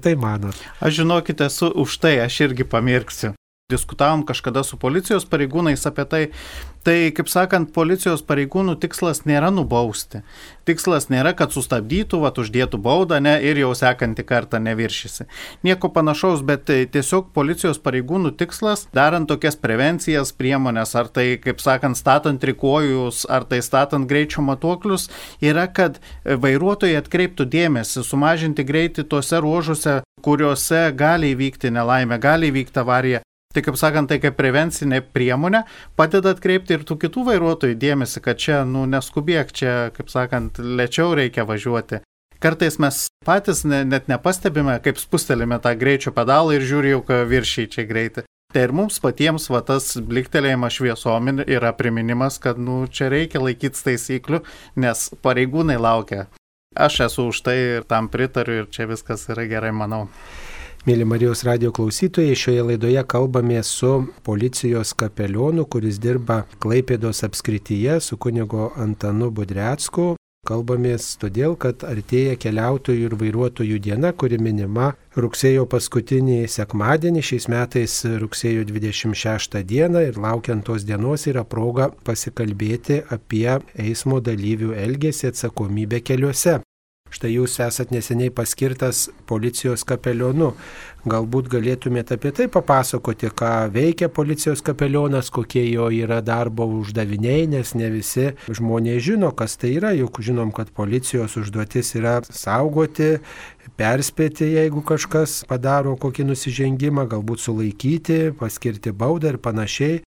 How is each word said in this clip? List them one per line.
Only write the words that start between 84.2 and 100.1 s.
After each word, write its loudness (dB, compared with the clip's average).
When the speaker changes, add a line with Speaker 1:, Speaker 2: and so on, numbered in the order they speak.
Speaker 1:
dalyvių -2
elgesį, -2
atsakomybę -4
keliuose. 0
Štai -6
jūs 0
esat -2
neseniai -2
paskirtas -2
policijos -2
kapelionu. 0
Galbūt 0
galėtumėt -2
apie -2
tai 0
papasakoti, 0
ką -2
veikia 0
policijos -2
kapelionas, 0
kokie -2
jo 0
yra 0
darbo -2
uždaviniai, 0
nes -2
ne -2
visi -2
žmonės 0
žino, 2
kas -4
tai -2
yra. 0
Juk -2